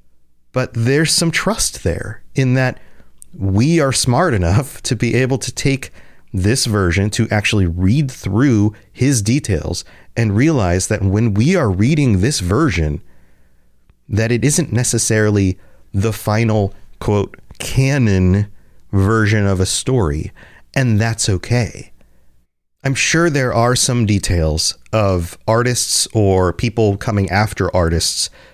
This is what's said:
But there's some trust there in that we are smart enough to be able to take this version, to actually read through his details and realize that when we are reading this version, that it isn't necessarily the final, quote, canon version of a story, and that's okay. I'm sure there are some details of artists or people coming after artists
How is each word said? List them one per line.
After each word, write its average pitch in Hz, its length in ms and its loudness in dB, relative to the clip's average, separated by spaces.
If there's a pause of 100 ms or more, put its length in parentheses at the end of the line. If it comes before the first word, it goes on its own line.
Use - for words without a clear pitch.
(520)
But 127 220 -2
there's 135 380 0
some 165 200 0
trust - 500 -4
there - 400 -6 (140)
in 127 180 2
that 131 240 0 (580)
we 113 440 2
are 139 120 0
smart 135 400 0
enough 98 500 0
to - 120 -2
be 117 220 -2
able 127 220 0
to - 140 -8
take - 380 -4 (420)
this 101 340 0
version, 98 440 2
to 110 220 0
actually 104 340 0
read 95 460 0
through 107 600 0 (180)
his 127 300 0
details 107 600 -2 (320)
and 110 200 0
realize 110 500 2
that - 160 -2
when 101 320 2
we 131 220 2
are 147 120 2
reading 110 520 2
this 101 180 0
version, 87 640 0 (1080)
that 110 220 0
it 123 140 0
isn't 147 280 0
necessarily 107 840 0 (360)
the 104 180 0
final, 107 600 0 (260)
quote, - 380 -2 (200)
canon 107 920 2 (400)
version 104 540 2
of 95 140 0
a 95 60 0
story, 85 640 -2 (440)
and 120 260 2
that's 113 260 -2
okay. 107 640 -2 (920)
I'm 135 100 -2
sure 165 360 0
there 135 240 -2
are 120 200 2
some 123 300 0
details 87 720 0 (160)
of 95 460 0 (100)
artists 120 640 0
or 95 400 2
people 107 460 0
coming 104 320 -2
after 98 440 0
artists 82 540 0 (260)